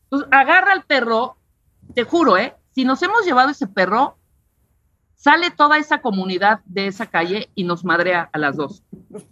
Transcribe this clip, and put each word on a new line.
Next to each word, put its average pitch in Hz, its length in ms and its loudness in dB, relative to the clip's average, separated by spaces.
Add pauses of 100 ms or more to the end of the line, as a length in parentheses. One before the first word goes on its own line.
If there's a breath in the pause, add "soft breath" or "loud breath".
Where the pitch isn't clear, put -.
Entonces 277 280 -6
agarra 339 400 4
al 370 100 0
perro, 233 560 -2 (560)
te 240 100 -2
juro, 285 320 2
¿eh? 226 200 -4 (160)
Si 262 120 -2
nos 262 180 0
hemos 415 220 0
llevado 311 260 2
ese 269 180 -6
perro, 214 500 -2 (960)
sale 330 360 2
toda 302 280 2
esa 302 220 -2
comunidad 196 640 -2
de 196 220 -6
esa 196 200 -8
calle 180 480 -4
y 190 100 -6
nos 175 200 -4
madrea 175 480 0
a 156 60 -6
las 143 180 -2
dos. 143 260 -8 (500)